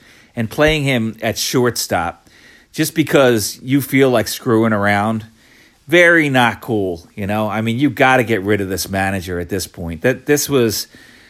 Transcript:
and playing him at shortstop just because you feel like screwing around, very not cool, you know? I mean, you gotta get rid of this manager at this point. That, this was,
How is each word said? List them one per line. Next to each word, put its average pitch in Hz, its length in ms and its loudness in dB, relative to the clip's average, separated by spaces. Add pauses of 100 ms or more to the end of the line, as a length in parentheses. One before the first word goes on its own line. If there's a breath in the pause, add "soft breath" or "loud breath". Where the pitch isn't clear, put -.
(360 soft breath)
and 113 140 -6
playing 151 340 0
him 113 380 -2
at 113 160 -4
shortstop 117 880 -2 (440 soft breath)
just 156 240 -4
because 127 640 2
you 135 200 0
feel 135 280 2
like 113 180 0
screwing 113 460 0
around, 104 520 -2 (640 soft breath)
very 170 400 4
not 123 320 2
cool, 95 560 -4
you 101 120 -8
know? 107 200 -2
I 104 140 -4
mean, 113 160 -2
you 147 120 2
gotta 127 340 4
get 107 180 -2
rid 101 200 0
of 98 60 -6
this 92 220 -6
manager 95 500 -4
at 87 100 -8
this 95 180 -6
point. 85 340 -10
That, 127 240 -2
this 147 240 0
was, 120 380 0 (420 soft breath)